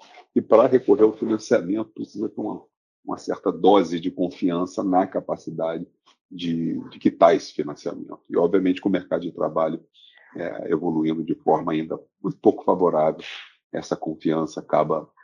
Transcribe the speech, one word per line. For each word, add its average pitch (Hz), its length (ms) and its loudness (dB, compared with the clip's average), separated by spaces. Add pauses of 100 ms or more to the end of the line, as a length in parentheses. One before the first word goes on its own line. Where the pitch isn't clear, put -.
(360)
e 117 60 4
para 117 260 6
recorrer 123 360 4
ao 107 140 2
financiamento 110 760 -2
precisa 107 360 -8
ter - 100 -12
uma, 104 240 -8 (400)
uma 98 140 -8
certa - 340 -4
dose 87 480 4
de 87 120 -4
confiança 90 720 -4
na 95 240 2
capacidade 82 760 -6 (440)
de, 85 500 -4 (100)
de - 100 -20
quitar 85 360 4
esse - 180 -6
financiamento. - 640 -8 (100)
E, - 80 -2
obviamente, 92 420 2
com 101 100 -2
o - 20 2
mercado 87 300 -2
de 85 100 -8
trabalho, 80 520 -2 (520)
é, - 360 -8
evoluindo 80 520 -2
de 78 120 -4
forma 82 360 0
ainda 80 280 -4 (220)
muito - 160 -6
pouco - 260 2
favorável, 80 600 2 (500)
essa - 220 -4
confiança 80 640 -4
acaba, 76 500 -2 (140)